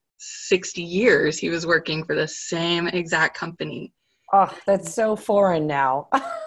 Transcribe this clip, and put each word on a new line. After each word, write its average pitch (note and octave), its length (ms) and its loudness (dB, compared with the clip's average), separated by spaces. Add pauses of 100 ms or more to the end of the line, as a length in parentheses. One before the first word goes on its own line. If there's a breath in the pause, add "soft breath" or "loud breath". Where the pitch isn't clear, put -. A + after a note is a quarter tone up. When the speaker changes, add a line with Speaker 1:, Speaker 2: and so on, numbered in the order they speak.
(240)
Speaker 1:
sixty - 600 -4
years F3 560 4
he E3+ 100 -2
was E3 160 -4
working D#3+ 400 0
for D3+ 100 -4
the D3+ 120 0
same E3+ 600 -2
exact E3+ 480 0
company. D#3 560 -8 (400)
Speaker 2:
Oh, G3 240 4 (120)
that's G3 260 0
so A3 220 0
foreign G3 500 2
now. C#3 480 0
<laughs> C4+ 60 4 (280)